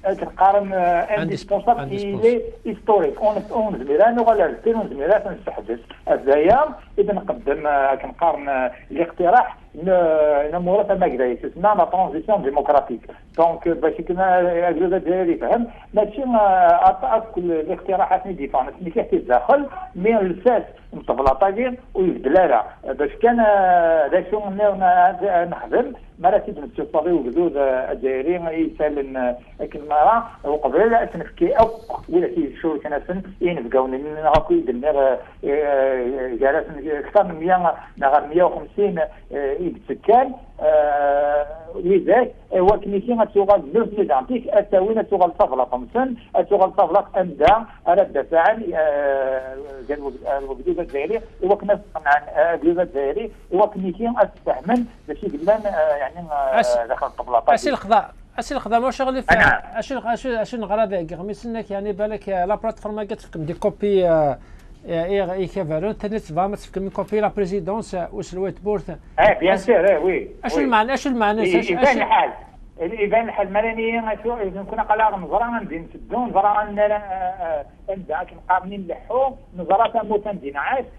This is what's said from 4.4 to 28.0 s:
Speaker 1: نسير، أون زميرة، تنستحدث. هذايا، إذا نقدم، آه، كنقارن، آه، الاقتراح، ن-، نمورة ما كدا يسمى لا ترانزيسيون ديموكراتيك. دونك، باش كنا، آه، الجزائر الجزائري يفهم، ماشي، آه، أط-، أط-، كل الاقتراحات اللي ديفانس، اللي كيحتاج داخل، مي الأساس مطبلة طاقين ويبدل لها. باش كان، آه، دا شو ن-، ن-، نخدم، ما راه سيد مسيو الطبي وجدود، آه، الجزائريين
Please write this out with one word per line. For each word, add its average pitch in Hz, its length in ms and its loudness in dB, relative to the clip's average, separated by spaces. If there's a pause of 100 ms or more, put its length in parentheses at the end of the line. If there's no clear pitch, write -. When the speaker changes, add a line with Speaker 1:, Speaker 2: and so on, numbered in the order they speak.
Speaker 1:
نسير، 214 280 -2
أون 202 120 -4
زميرة، 156 300 0
تنستحدث. 120 640 -8 (280)
هذايا، 151 560 4 (340)
إذا 202 140 2
نقدم، 147 540 -4
آه، 139 280 2
كنقارن، 147 540 -2
آه، 131 240 -2 (180)
الاقتراح، 170 680 2 (180)
ن-، 156 760 2
نمورة 190 420 0
ما 185 140 2
كدا 127 180 0
يسمى 165 520 0
لا 165 140 4
ترانزيسيون 180 500 0
ديموكراتيك. 135 580 0 (380)
دونك، 165 300 2
باش 160 240 0
كنا، 180 480 2
آه، 175 280 2
الجزائر 175 280 0
الجزائري 175 360 0
يفهم، 196 340 0 (280)
ماشي، 208 280 0
آه، 190 680 6
أط-، 190 140 -4
أط-، 226 300 0
كل 175 180 -2
الاقتراحات 180 680 0
اللي 190 120 -8
ديفانس، 139 440 -4
اللي 180 120 -8
كيحتاج 190 300 0
داخل، 277 460 2 (300)
مي 214 200 2
الأساس 202 460 2 (300)
مطبلة 135 360 -2
طاقين 202 480 0 (180)
ويبدل 147 380 0
لها. 156 320 4 (200)
باش 135 260 -2 (120)
كان، 240 180 4
آه، 180 680 4
دا 175 240 0
شو 214 80 -2
ن-، 202 180 -6
ن-، 185 960 2
نخدم، 190 420 -2 (260)
ما 175 120 4
راه 208 160 2
سيد 196 120 -10
مسيو 135 260 -8
الطبي 160 280 -2
وجدود، 147 440 0
آه، 135 360 0
الجزائريين 135 560 -4